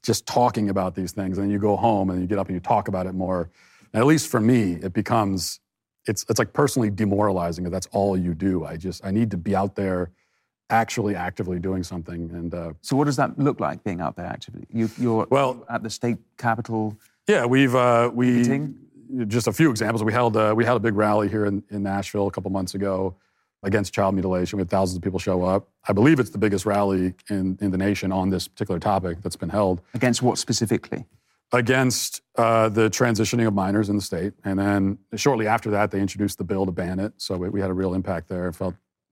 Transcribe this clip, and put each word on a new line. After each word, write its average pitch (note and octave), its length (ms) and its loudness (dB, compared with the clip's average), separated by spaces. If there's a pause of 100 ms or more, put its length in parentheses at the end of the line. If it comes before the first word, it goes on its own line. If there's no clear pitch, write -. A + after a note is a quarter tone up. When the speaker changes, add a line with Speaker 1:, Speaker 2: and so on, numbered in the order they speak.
Speaker 1:
just - 200 0
talking A#2 440 2
about F#2+ 240 -2
these F2+ 180 -6
things, F#2+ 240 -4
and G2 100 -2
then G2+ 60 0
you G2+ 60 0
go G2+ 180 2
home G#2 340 2
and F2+ 100 -2
you F2+ 60 -2
get G2 120 -2
up F#2+ 100 -2
and F#2+ 60 -6
you F2 60 -6
talk G#2 280 0
about F#2 180 -2
it F#2 80 -8
more. F2+ 360 -4 (420)
And G#2 80 2
at B2 60 6
least D#3 240 4
for A#2+ 100 2
me, G#2+ 420 4
it F#2+ 100 -6
becomes, G2+ 680 0 (460)
it's, - 220 -4
it's, G#2 100 0
like, A2+ 140 0
personally C3 380 2
demoralizing F#2+ 760 0
if E2+ 60 -4
that's F#2 200 -6
all G2 240 2
you F2+ 180 0
do. F2+ 300 -2
I D#2 120 -10
just, E2+ 280 -10
I G2 60 -6
need A2 220 0
to G2+ 40 -4
be F#2+ 200 -2
out G2+ 180 -2
there F#2 360 -2 (600)
actually A2+ 440 0
actively F2+ 440 -6
doing F#2 240 -4
something. E2+ 500 -10
And, E2+ 220 -8
uh, E2+ 180 -8 (100)
Speaker 2:
So - 140 -2
what C#3+ 80 4
does C#3+ 120 0
that C3+ 220 -2
look C#3 220 0
like, E2 240 -4
being F2 160 -4
out D2 160 -6
there F2 100 -10
actively? - 460 -14
You, A2+ 160 0 (100)
you're A2+ 320 0
Speaker 1:
Well, C3 380 0
Speaker 2:
at A#2 140 -6
the A2 80 -8
state A#2 280 -2 (200)
capitol A2 580 -2 (320)
Speaker 1:
Yeah, E3+ 180 4
we've, C3 280 6
uh, B2 380 6
we B2 180 2
Speaker 2:
meeting? B2 440 2 (540)
Speaker 1:
just A2+ 180 0
a A2+ 60 2
few D#3+ 180 4
examples. A2 320 -2
We G#2+ 100 2
held A#2+ 240 2
a, G#2+ 180 4
we A2+ 100 4
had A#2+ 120 2
a G#2+ 40 0
big G#2+ 160 0
rally G#2 320 4
here G#2 180 0
in, G2 240 -2
in G2+ 140 -6
Nashville G2 420 -2
a G2 40 -2
couple G2 200 -6
months F#2+ 240 -4
ago F#2+ 400 -2 (480)
against G2 300 0
child G2 220 2
mutilation. F#2 440 0
We - 40 0
had F2 80 -6
thousands F#2+ 260 0
of F2 60 -8
people F#2 160 -2
show F#2 240 0
up. F#2 260 0 (200)
I G#2 40 2
believe B2+ 280 6
it's A2 100 -2
the - 80 -8
biggest G2+ 280 0
rally G2 480 2 (160)
in, F#2+ 300 -2
in G2+ 100 0
the F#2 80 -2
nation G2 340 0
on F#2+ 180 0
this F#2 180 -2
particular G2+ 320 -4
topic F#2 420 -2
that's - 140 -8
been F2+ 120 -8
held. F#2 320 0 (140)
Speaker 2:
Against A#2+ 280 0
what B2 160 2
specifically? - 640 -2 (480)
Speaker 1:
Against, B2+ 680 2 (140)
uh, A2+ 320 4
the A2 220 2
transitioning A2+ 560 2
of G#2 80 2
minors G2 340 2
in G2+ 80 0
the G2 60 0
state. F#2+ 300 -4 (120)
And F#2+ 140 -2
then G2 400 2 (160)
shortly A2+ 320 2
after A2 240 0
that, G#2 220 2
they G2 80 -2
introduced G2 380 -2
the G2 60 -6
bill F#2+ 220 -2
to F#2 60 -2
ban F2+ 260 -4
it. G#2 200 -4
So - 180 -6
we, F2+ 120 -4
we G2 120 -4
had F#2+ 100 -2
a - 20 -2
real F#2 220 -2
impact F2 340 -4
there. F2+ 240 -6
Felt F2+ 220 -6 (380)